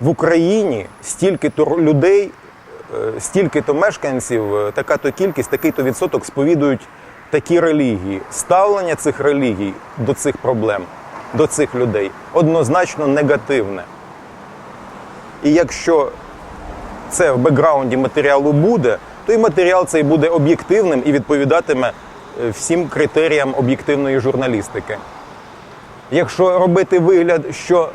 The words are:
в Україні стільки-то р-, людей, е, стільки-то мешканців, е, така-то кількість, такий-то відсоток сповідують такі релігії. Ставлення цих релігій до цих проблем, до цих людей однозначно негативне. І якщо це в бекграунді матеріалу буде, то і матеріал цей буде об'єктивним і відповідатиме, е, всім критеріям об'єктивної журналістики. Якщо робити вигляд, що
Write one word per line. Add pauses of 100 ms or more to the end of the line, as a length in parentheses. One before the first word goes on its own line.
в
Україні (160)
стільки-то
р-,
людей, (640)
е,
стільки-то
мешканців,
е,
така-то
кількість,
такий-то
відсоток
сповідують (500)
такі
релігії. (100)
Ставлення
цих
релігій (260)
до
цих
проблем, (520)
до
цих
людей (220)
однозначно
негативне. (1600)
І
якщо (1040)
це
в
бекграунді
матеріалу
буде, (280)
то
і
матеріал
цей
буде
об'єктивним
і
відповідатиме, (520)
е,
всім
критеріям
об'єктивної
журналістики. (1160)
Якщо
робити
вигляд,
що